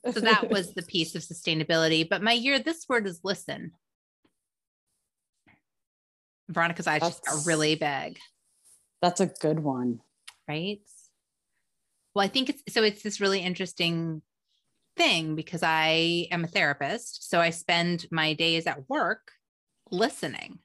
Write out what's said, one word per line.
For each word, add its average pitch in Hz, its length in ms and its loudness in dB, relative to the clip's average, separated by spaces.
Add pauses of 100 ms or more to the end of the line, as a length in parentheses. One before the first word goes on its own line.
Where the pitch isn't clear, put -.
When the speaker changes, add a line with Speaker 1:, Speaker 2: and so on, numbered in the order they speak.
(120)
Speaker 1:
so 220 80 -4
that 214 300 4
Speaker 2:
<laughs> - 20 0
Speaker 1:
was 190 220 0
the 175 100 -6
piece 165 320 -2
of 165 80 -8
sustainability. 160 840 2
But 190 140 0
my 220 120 4
year, 254 260 2
this 320 280 -4
word 226 200 0
is 175 160 -10
listen. 185 480 -6 (2750)
Veronica's 170 380 0
eyes 156 140 2
just 170 240 -2
got 151 100 -2
Speaker 2:
That's 156 120 -2
Speaker 1:
really 156 280 4
big. 147 440 -4 (840)
Speaker 2:
That's 175 200 2
a 185 60 6
good 160 320 0
one. 123 400 -2 (480)
Speaker 1:
Right? 180 320 -6 (1300)
Well, 202 120 4
I - 20 0
think 262 220 0
it's, - 140 -6 (100)
so 226 100 4
it's 208 200 0
this 208 160 -6
really 196 200 2
interesting 170 800 -2 (760)
thing 170 400 2
because 160 280 -6
I 165 680 2
am 170 120 -2
a 165 40 -4
therapist. 165 840 -2
So 170 120 4
I 170 80 4
spend 170 640 0
my 156 220 2
days 165 340 0
at 147 220 -6
work 254 420 -2 (600)
listening. 185 720 -2